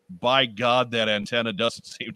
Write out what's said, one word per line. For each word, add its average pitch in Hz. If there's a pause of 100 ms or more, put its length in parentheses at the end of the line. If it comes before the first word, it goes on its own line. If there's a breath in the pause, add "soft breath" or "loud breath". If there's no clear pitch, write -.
(200)
By 131
God, 120
that 113
antenna 110
doesn't 113
<laughs> -
seem 110